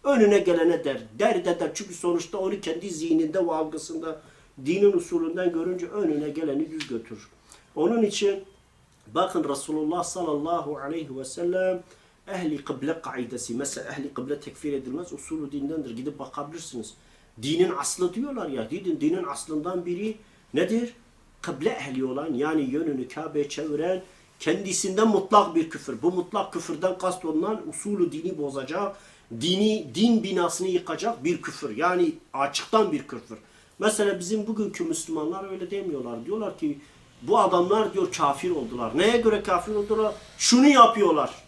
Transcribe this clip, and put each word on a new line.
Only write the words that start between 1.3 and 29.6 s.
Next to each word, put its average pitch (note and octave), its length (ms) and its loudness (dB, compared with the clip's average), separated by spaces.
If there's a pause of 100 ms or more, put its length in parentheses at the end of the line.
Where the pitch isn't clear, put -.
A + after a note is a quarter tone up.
de E3+ 140 2
der. D3+ 140 -2
Çünkü F3+ 200 -10
sonuçta E3+ 440 -2
onu F#3+ 240 -2
kendi E3+ 280 -6
zihninde E3 580 2
ve E3+ 40 0
algısında D#3+ 720 -4 (440)
dinin G3 260 6
usulünden E3+ 640 0
görünce E3+ 340 -2
önüne D3+ 420 -2
geleni D3+ 420 -4
düz D#3 160 -8
götürür. A2+ 400 -10 (480)
Onun G#3+ 280 4
için G3 400 0 (640)
bakın D#3 420 0
Resulullah D#3 540 -2
sallallahu D3+ 760 -4
aleyhi C#3 400 -8
ve C3+ 80 -8
sellem F3+ 580 -2 (440)
ehli E3+ 360 -4
kıble C#3+ 380 -6
kaidesi, B2 540 -8
mesela B2+ 360 -6
ehli C3+ 220 -8
kıble C#3 260 -6
tekfir D3 340 -8
edilmez, C#3 400 -6
usulü D3+ 380 -8
dindendir. C#3 460 -6
Gidip C#3 220 -8
bakabilirsiniz. C#3+ 760 -12 (480)
Dinin E4 360 2
aslı - 360 -2
diyorlar A#3+ 360 -4
ya, A3+ 200 -4
dinin, E4+ 320 -4
dinin F3 220 2
aslından E3+ 600 -4
biri G3+ 320 -4 (360)
nedir? A3 400 0 (480)
Kıble C#3+ 280 -4
ehli C3 360 -4
olan, C#3 280 -4
yani D3+ 280 0
yönünü C3+ 460 -2
Kabe'ye D3 420 -4
çeviren, E3+ 540 -2 (360)
kendisinden F#3+ 680 0
mutlak G3+ 480 4
bir D#3+ 140 2
küfür. B2 320 -10
Bu F3 100 2
mutlak F#3 420 -4
küfürden F3+ 440 -2
kast F3+ 280 -4
olunan F3 440 0
usulü F3+ 420 0
dini E3 260 -6
bozacak, C#3+ 580 -4 (460)
dini, F#3+ 540 2